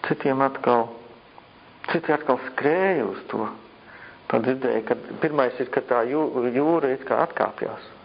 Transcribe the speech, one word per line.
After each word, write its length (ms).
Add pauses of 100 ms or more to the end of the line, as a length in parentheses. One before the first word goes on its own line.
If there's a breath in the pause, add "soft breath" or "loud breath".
citiem 340
atkal, 460 (1040)
citi 240
atkal 240 (120)
skrēja 560
uz 200
to. 200 (800 loud breath)
Tad 200
dzirdēju, 420
ka 80 (260)
pirmais 400
ir, 80
ka 160
tā 240
jū-, 400
jūra 460
it 100
kā 160
atkāpjās 680 (160)